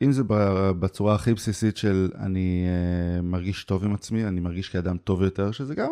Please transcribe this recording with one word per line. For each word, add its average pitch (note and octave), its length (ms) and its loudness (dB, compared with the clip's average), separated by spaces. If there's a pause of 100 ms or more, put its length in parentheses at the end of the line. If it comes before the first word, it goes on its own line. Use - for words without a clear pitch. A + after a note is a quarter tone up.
אם C#3 100 4
זה C3+ 120 2
ב-, G2 560 2
בצורה G2+ 360 0
הכי A#2 180 2
בסיסית G#2+ 440 0
של F#2+ 380 2
אני, F#2 520 0
אה, F2 540 0
מרגיש F2+ 420 -2
טוב F#2+ 220 -2
עם G#2 80 0
עצמי, A2 320 -4
אני F#2 140 -2
מרגיש F2 300 -4
כאדם F2+ 280 -2
טוב F#2 240 0
יותר, G2 300 0
שזה C#3 240 -8
גם, B3+ 160 -2